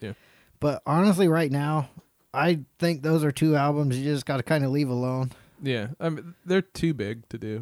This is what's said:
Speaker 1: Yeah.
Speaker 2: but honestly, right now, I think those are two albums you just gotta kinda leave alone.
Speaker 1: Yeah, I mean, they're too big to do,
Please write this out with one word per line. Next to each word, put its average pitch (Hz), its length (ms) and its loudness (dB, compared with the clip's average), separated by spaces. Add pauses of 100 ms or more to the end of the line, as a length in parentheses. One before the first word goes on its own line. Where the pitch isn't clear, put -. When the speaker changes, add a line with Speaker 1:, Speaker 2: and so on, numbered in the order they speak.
Speaker 1:
Yeah. 107 120 -8 (460)
Speaker 2:
but 147 260 0
honestly, 185 440 4
right 160 220 2
now, 143 380 -2 (440)
I 156 280 2 (180)
think 170 220 -2
those 156 220 2
are 147 80 2
two 156 240 2
albums 143 420 2
you 135 60 -4
just 143 220 -2
gotta 135 180 -2
kinda 147 260 0
leave 143 200 0
alone. 127 420 -2 (340)
Speaker 1:
Yeah, 120 320 -2
I 165 120 -4
mean, 165 260 -8 (100)
they're 185 160 2
too 165 320 -2
big 113 360 -6
to - 80 -10
do, 110 240 -6